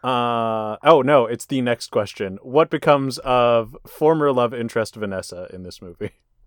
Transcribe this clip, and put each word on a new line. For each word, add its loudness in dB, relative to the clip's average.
Uh, -2
oh, 8
no, 4
it's -8
the -4
next -2
question. -4
What 0
becomes 2
of 2
former 2
love 0
interest -4
Vanessa -8
in -16
this -18
movie? -12